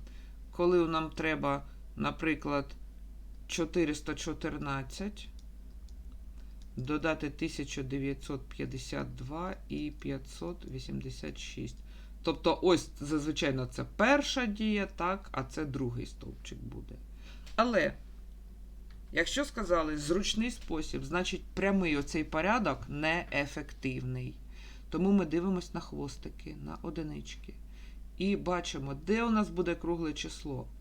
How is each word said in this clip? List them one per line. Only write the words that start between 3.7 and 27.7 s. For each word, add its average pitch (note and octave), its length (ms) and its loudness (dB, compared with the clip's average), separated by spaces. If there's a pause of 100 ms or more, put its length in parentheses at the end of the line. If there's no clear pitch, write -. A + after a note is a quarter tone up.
чотирнадцять, D3 1120 -4 (1500)
додати D3+ 540 2
тисяча C#3+ 540 -2
дев'ятсот C#3 580 -2
п'ятдесят C3 760 -6
два D#3+ 400 -4 (140)
і D3 300 -2
п'ятсот C#3 680 -6
вісімдесят C3 720 -6
шість. - 400 -8 (460)
Тобто E3 380 4
ось E3+ 280 8 (100)
зазвичай D3 600 2 (120)
це B2+ 140 -4 (100)
перша C4 500 6
дія, G#3 400 2
так, F#3 460 -2
а C3+ 120 0
це D#3 220 -2
другий B2+ 400 -2
стовпчик - 540 -10
буде. - 360 -8 (600)
Але, G3+ 380 6 (1160)
якщо E3+ 340 2
сказали E3+ 520 2
зручний G3+ 540 2
спосіб, D#3 520 -2
значить F3 400 0 (100)
прямий F#3 440 4
оцей D3 260 0
порядок E3 560 4 (100)
неефективний. C#3 1500 0 (540)
Тому F3+ 220 6
ми F#3+ 140 8
дивимось F3 480 2
на E3+ 60 -2
хвостики, - 840 -8
на - 180 -6
одинички. D3+ 720 -6 (640)